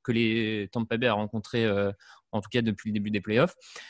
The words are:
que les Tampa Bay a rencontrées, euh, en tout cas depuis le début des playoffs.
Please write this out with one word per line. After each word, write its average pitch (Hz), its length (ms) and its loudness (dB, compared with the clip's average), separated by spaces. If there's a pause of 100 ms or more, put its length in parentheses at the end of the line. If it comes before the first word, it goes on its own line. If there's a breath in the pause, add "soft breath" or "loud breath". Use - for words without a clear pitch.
que 127 80 -2
les 110 600 0
Tampa 117 260 -2
Bay 123 100 0
a 110 60 4
rencontrées, 107 500 -2
euh, 101 280 2 (400 loud breath)
en 107 100 -2
tout - 100 -14
cas 123 120 2
depuis 110 260 -2
le 104 60 -2
début 104 160 -2
des 104 100 0
playoffs. 117 320 2 (360 loud breath)